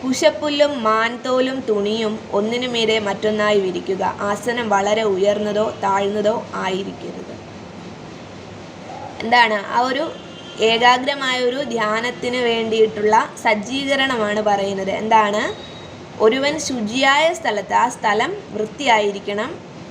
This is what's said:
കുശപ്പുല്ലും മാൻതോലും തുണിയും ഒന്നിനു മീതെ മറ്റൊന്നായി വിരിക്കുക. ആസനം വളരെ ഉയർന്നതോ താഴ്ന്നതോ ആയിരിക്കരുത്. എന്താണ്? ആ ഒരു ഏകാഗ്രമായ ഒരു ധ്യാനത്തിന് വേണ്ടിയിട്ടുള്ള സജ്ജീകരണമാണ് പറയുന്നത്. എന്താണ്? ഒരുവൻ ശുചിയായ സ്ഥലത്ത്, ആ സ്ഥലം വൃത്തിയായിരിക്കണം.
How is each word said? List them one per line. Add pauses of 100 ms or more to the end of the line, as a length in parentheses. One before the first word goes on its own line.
കുശപ്പുല്ലും
മാൻതോലും
തുണിയും (120)
ഒന്നിനു
മീതെ
മറ്റൊന്നായി
വിരിക്കുക.
ആസനം
വളരെ
ഉയർന്നതോ (100)
താഴ്ന്നതോ
ആയിരിക്കരുത്. (1800)
എന്താണ്?
ആ
ഒരു (480)
ഏകാഗ്രമായ
ഒരു
ധ്യാനത്തിന്
വേണ്ടിയിട്ടുള്ള (140)
സജ്ജീകരണമാണ്
പറയുന്നത്.
എന്താണ്? (720)
ഒരുവൻ
ശുചിയായ
സ്ഥലത്ത്,
ആ
സ്ഥലം (160)
വൃത്തിയായിരിക്കണം. (220)